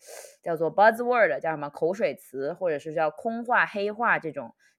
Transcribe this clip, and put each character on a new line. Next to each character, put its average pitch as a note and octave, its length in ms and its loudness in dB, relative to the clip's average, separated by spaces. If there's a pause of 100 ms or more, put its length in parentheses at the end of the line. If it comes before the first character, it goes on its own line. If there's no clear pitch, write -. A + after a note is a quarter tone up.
(440)
叫 E3+ 140 -2
做 D#3+ 180 -2
buzzword， A3 640 4
叫 D#3+ 120 -2
什 D#3 60 -4
么 D3 120 -8
口 E3+ 240 0
水 G3 200 0
词， C3+ 380 -6
或 F3+ 180 -4
者 D3 80 0
是 D#3 160 -10
叫 D#3 160 0
空 A3+ 360 -6
话、 G#3+ 200 4
黑 G3+ 240 -4
话 G#3 300 0
这 D#3+ 140 -8
种， A#2+ 200 -10 (260)